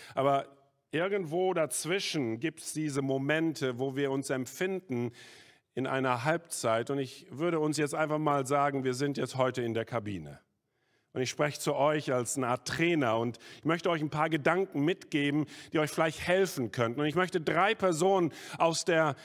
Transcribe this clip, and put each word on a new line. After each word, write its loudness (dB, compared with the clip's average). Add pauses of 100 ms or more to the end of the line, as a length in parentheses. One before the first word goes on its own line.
(140)
Aber 2 (440)
irgendwo 0
dazwischen -2
gibt's -6
diese -2
Momente, 0
wo -2
wir 2
uns -2
empfinden -4 (640)
in -2
einer 0
Halbzeit. 0
Und -2
ich -8
würde -2
uns 0
jetzt 0
einfach 0
mal 0
sagen, 2
wir 0
sind -2
jetzt -4
heute 0
in -2
der -2
Kabine. -6 (720)
Und -2
ich -2
spreche -2
zu 0
euch 2
als 0
eine -2
Art -2
Trainer 2
und -4 (200)
ich -12
möchte 0
euch 0
ein -2
paar 0
Gedanken 2
mitgeben, 0 (260)
die 2
euch 2
vielleicht -2
helfen 2
könnten. 0
Und 0
ich 0
möchte 0
drei 2
Personen 2 (240)
aus 2
der, 4